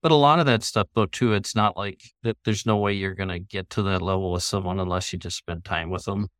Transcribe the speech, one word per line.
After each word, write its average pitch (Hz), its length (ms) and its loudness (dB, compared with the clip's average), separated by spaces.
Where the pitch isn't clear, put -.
But 160 100 4
a - 20 8
lot 147 240 6
of 165 80 4
that 113 160 4
stuff, - 320 -2
though, 107 120 4
too, 117 260 0
it's 101 220 -2
not 107 220 2
like 98 260 -8
that, 113 220 -2
there's 107 220 -2
no 110 100 4
way 101 160 2
you're 98 220 -4
gonna 92 240 -6
get 95 320 -8
to - 120 -2
that 98 200 0
level 95 300 0
with 90 100 -2
someone 92 380 -2
unless 90 320 -2
you 92 60 -8
just 85 180 -10
spend 87 280 -10
time 82 260 -6
with 90 140 -6
them. 101 240 -4